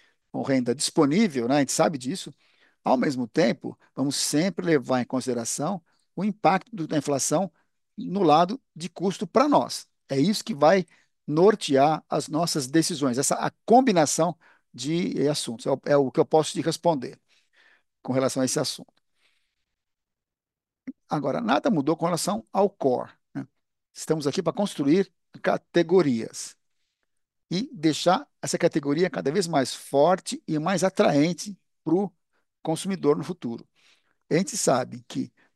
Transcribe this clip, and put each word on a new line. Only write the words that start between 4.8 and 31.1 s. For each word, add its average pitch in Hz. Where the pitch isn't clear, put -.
em -
consideração 127
o 175
impacto 190
do, 160
da 156
inflação 147
no 180
lado 175
de 165
custo 190
pra 254
nós. 143
É 139
isso 190
que 226
vai 165
nortear 151
as -
nossas 160
decisões, 139
essa, -
a -
combinação 180
de 147
assuntos. -
É 143
o, 135
é 147
o 139
que 160
eu 151
posso 156
te 160
responder 151
com -
relação 131
a 131
esse 123
assunto. -
Agora, 143
nada 147
mudou 156
com 160
relação 185
ao 202
core, -
né? 135
Estamos 156
aqui 143
pra 160
construir 185
categorias 160
e 202
deixar 170
essa -
categoria 165
cada -
vez 170
mais 151
forte 170
e 156
mais 165
atraente 185